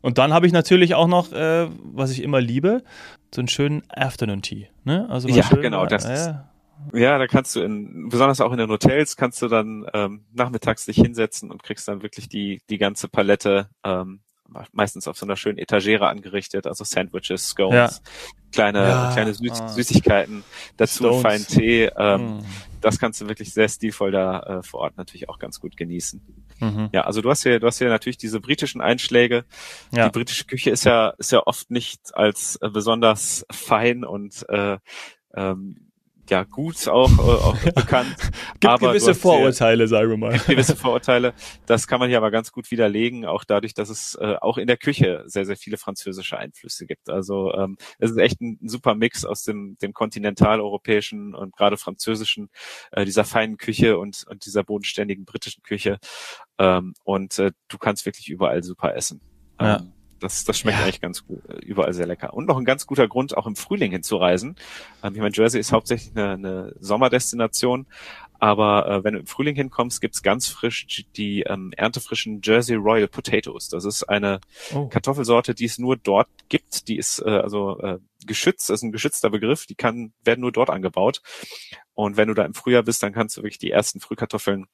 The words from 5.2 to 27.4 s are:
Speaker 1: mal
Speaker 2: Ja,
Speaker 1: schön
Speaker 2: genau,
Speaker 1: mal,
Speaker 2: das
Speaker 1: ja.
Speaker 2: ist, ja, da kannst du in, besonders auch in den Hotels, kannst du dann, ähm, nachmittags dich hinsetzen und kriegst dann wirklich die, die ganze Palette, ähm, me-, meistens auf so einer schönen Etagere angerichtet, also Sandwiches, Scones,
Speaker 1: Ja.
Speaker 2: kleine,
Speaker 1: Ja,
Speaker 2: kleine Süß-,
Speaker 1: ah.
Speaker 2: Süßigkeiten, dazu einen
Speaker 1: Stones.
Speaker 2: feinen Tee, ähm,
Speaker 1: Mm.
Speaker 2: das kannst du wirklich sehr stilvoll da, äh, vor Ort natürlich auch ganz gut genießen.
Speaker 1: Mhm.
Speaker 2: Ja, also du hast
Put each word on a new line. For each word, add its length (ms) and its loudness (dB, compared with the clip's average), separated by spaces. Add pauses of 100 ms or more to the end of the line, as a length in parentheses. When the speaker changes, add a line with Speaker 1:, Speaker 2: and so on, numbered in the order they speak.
Speaker 1:
mal 80 6
Speaker 2:
Ja, 80 8
Speaker 1:
schön 180 4
Speaker 2:
genau, 200 0
Speaker 1:
mal, 40 2
Speaker 2:
das 180 0
Speaker 1:
ja. 100 -4
Speaker 2:
ist, 200 -2 (600)
ja, 240 6
da 100 2
kannst 260 2
du 60 0
in, 480 -6
besonders 320 4
auch 100 4
in 80 -4
den 120 0
Hotels, 460 2
kannst 240 -2
du 60 -2
dann, 480 -2
ähm, 380 -4
nachmittags 540 -2
dich 100 -4
hinsetzen 560 2
und 100 -20
kriegst 240 -10
dann 160 -8
wirklich 260 -14
die, 320 -6 (100)
die 80 -6
ganze 280 -2
Palette, 600 2 (160)
ähm, 380 -6 (260)
me-, 240 -18
meistens 340 -2
auf 100 -8
so 80 -12
einer 120 -2
schönen 220 -4
Etagere 500 2
angerichtet, 580 -6
also 160 -8
Sandwiches, 680 -4
Scones, 240 2 (300)
Speaker 1:
Ja. 60 -20 (400)
Speaker 2:
kleine, 300 2
Speaker 1:
Ja, 340 4
Speaker 2:
kleine 180 0
Süß-, 300 -2
Speaker 1:
ah. 60 -8
Speaker 2:
Süßigkeiten, 720 2 (340)
dazu 280 0
einen 160 4
Speaker 1:
Stones. 20 -2
Speaker 2:
feinen 240 2
Tee, 380 4 (120)
ähm, 420 2
Speaker 1:
Mm. 60 -14 (380)
Speaker 2:
das 160 2
kannst 220 -2
du 80 -10
wirklich 260 -10
sehr 140 4
stilvoll 420 -4
da, 300 0
äh, 240 -8
vor 160 -12
Ort 160 -6
natürlich 320 -16
auch 100 -16
ganz 220 -14
gut 160 -14
genießen. 440 -10 (380)
Speaker 1:
Mhm. 340 -4
Speaker 2:
Ja, 100 2
also 200 -2
du 80 2
hast 140 0